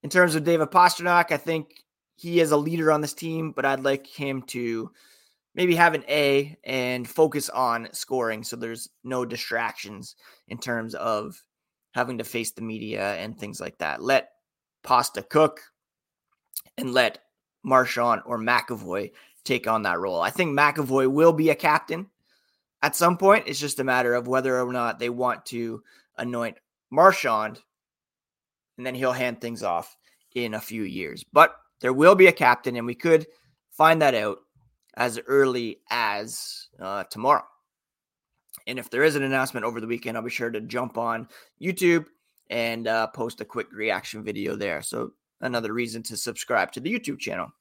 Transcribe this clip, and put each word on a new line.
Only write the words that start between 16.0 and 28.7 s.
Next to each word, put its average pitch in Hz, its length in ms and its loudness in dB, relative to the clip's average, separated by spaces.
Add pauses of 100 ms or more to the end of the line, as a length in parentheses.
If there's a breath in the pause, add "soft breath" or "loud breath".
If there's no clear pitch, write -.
and 127 160 -6
let 123 260 2 (440)
Marchand 120 640 2
or 120 120 -6
McAvoy 110 720 -4 (340 soft breath)
take 131 200 -2
on 113 180 0
that 87 160 -2
role. 90 220 -2
I 92 80 0
think 151 280 -2
McAvoy 135 520 2
will 160 240 6
be 160 160 2
a 147 60 4
captain 160 520 -2 (720)
at 151 160 -2
some 175 200 4
point. 196 300 6
It's 143 120 -6
just 143 200 -6
a 135 60 -2
matter 127 280 2
of 123 140 -2
whether 131 320 0
or 123 120 -2
not 120 280 -4
they 120 100 -2
want 120 380 -2
to 117 360 -8 (340 soft breath)
anoint 120 400 -6 (340)
Marchand, 123 680 4 (1160)